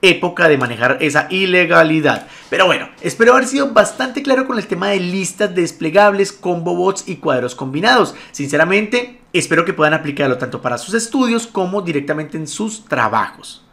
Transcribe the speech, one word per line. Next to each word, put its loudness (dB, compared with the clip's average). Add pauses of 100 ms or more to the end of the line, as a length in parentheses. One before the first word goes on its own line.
época 2
de 6
manejar 0
esa 0
ilegalidad. 2 (220)
Pero 2
bueno, 0 (120)
espero 2
haber 4
sido -2
bastante 0
claro 2
con -4
el -6
tema -4
de 0
listas -2
desplegables, 2
combo -4
bots -2
y -8
cuadros -2
combinados. 0 (180)
Sinceramente, 0 (120)
espero 0
que -4
puedan 2
aplicarlo -2
tanto -8
para -4
sus -8
estudios -2
como -4
directamente -6
en -8
sus -8
trabajos. -4